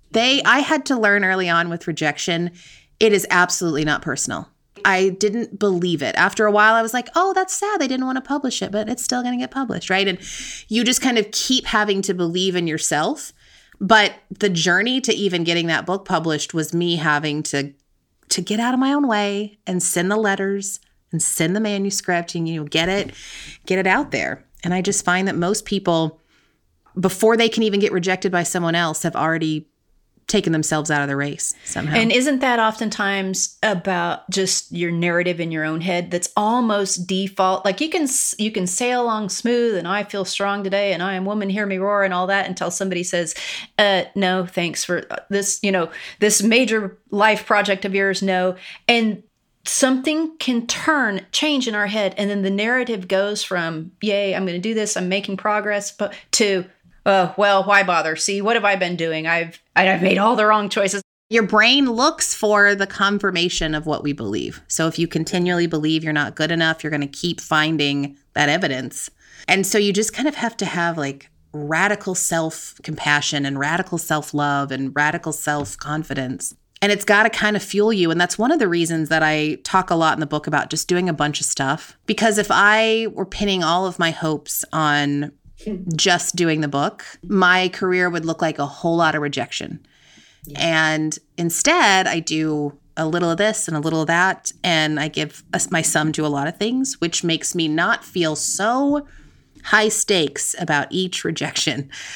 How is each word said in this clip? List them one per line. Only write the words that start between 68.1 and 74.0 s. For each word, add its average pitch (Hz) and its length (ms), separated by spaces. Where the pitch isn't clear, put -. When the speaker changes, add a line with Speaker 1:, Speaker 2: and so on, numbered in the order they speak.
Speaker 1:
that 147 140
evidence. 139 600
And 190 180
so 214 100
you 202 160
just 208 200
kind 277 160
of 285 80
have 226 220
to 202 60
have, 170 320
like, 139 320
radical 180 640
self-compassion 151 1300
and 139 140
radical 165 400
self-love 143 720